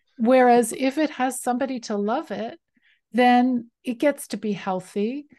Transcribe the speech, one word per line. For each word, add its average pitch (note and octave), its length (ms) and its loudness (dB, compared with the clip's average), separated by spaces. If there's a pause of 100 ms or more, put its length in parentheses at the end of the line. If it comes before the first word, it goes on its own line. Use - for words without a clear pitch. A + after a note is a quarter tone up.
(180)
Whereas A#3+ 540 4
if C4 240 -4
it D4+ 140 0
has C4 320 -4
somebody B3+ 380 -4
to A3+ 180 -6
love A3+ 320 -4
it, G#3+ 280 -10 (540)
then B3 580 2 (140)
it A#3 140 -6
gets C#4+ 300 -2
to G#3+ 100 -8
be G#3 140 -4
healthy. G3+ 720 -6 (120)